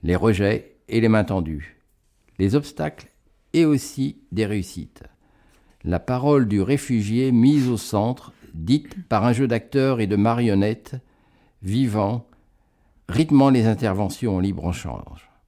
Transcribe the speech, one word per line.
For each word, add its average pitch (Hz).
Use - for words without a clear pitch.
Les 85
rejets 101
et 113
les 113
mains 107
tendues. 80
Les 98
obstacles -
et 165
aussi 139
des 107
réussites. » 98
La 87
parole 131
du 101
réfugié 123
mise 127
au 120
centre, 110
dite 135
par 107
un 123
jeu 123
d'acteurs 127
et 107
de 98
marionnettes 110
vivants, 107
rythmant 139
les 120
interventions 104
en 90
libre 92
échange. -